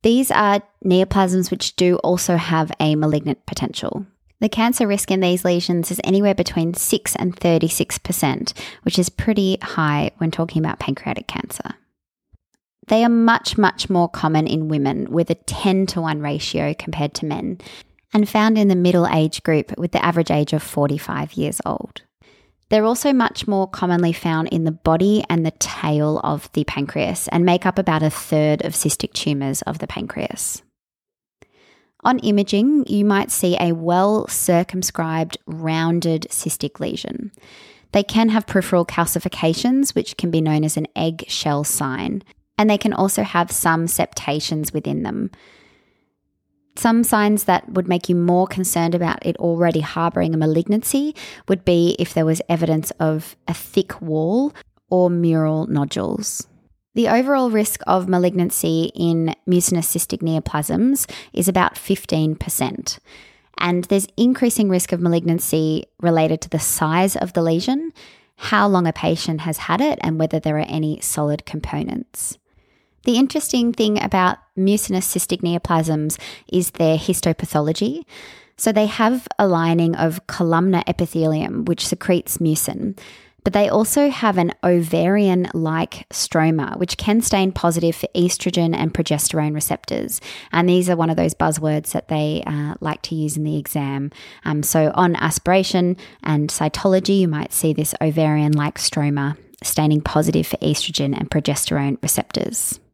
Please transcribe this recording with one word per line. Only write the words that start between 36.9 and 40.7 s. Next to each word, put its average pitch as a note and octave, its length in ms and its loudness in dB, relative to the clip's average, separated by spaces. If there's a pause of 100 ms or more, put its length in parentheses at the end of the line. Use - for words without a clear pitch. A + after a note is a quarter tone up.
They G3+ 100 4
can A3+ 280 4
have G#3+ 160 2
peripheral F3+ 400 2
calcifications, E3+ 1080 0
which - 220 -2
can E3+ 140 -2
be E3 100 2
known D#3 240 2
as D#3 140 -2